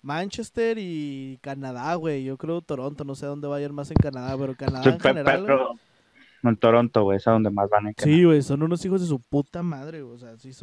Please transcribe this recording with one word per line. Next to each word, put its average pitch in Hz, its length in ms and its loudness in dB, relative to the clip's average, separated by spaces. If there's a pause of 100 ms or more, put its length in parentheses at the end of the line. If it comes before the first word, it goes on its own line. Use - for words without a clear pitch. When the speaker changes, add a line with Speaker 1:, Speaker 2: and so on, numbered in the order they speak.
Speaker 1:
Manchester 214 760 -4
y 143 600 -8
Canadá, 139 540 -6
güey. 156 280 -4
Yo 131 140 -6
creo 170 240 -6
Toronto, 147 440 -8
no 139 100 -8
sé 139 120 -12
dónde 143 200 -8
vayan 143 260 -6
más 143 180 -10
en 151 60 2
Canadá, 135 400 -2
pero 135 180 -4
Canadá 135 280 -4
Speaker 2:
Sí, 135 60 8
Speaker 1:
en 123 80 0
Speaker 2:
pe-, - 120 2
Speaker 1:
general, 135 360 2
Speaker 2:
pero 135 240 2
Speaker 1:
güey. 240 100 -12 (640)
Speaker 2:
en 117 140 2
Toronto, 117 460 6
güey, 98 140 4
es 101 100 0
a 117 40 6
donde 110 180 4
más 101 200 -2
van 104 180 2
en 104 60 -8
Canadá. 151 240 4
Speaker 1:
Sí, 180 80 8
güey, 151 160 6
son 139 200 -2
unos 170 240 -2
hijos 190 160 0
de 175 60 -4
su 143 140 -2
puta 147 420 -4
madre, 156 380 -8
güey. 120 140 -16
O 120 40 -20
sea, 117 180 -20
sí - 120 -20
Speaker 2:
Oh, 127 140 -20